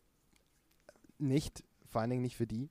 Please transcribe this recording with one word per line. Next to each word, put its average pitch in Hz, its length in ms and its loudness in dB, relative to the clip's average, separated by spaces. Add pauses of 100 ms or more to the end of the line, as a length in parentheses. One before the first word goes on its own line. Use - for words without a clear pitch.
(1160)
Nicht, 143 460 0 (220)
vor - 160 -2
allen 113 80 0
Dingen 127 140 0
nicht 123 140 -4
für 113 100 0
die. 117 240 -4